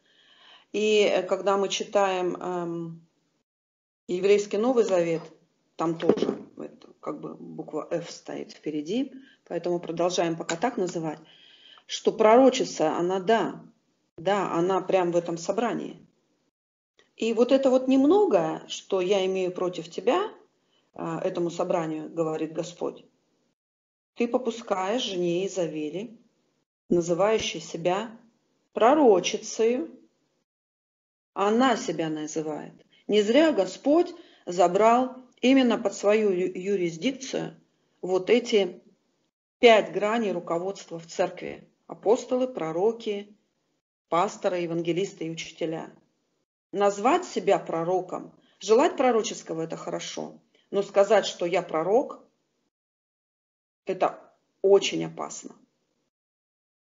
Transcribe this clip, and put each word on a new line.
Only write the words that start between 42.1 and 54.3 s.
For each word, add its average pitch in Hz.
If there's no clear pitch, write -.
пророки, 202
пасторы, 185
евангелисты 170
и 165
учителя. 165
Назвать 202
себя 185
пророком, 165
желать 226
пророческого — 214
это 165
хорошо, 165
но 196
сказать, 202
что -
я 175
пророк – 175
это 185